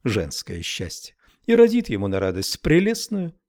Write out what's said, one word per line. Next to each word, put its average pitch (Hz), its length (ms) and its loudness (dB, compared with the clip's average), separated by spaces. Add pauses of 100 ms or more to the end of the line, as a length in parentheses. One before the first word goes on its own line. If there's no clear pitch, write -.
женское 90 580 -4
счастье - 540 -10 (320)
и 233 80 4
родит 233 340 6
ему 139 200 -2
на 95 100 -2
радость 95 440 -4
прелестную 190 720 0 (160)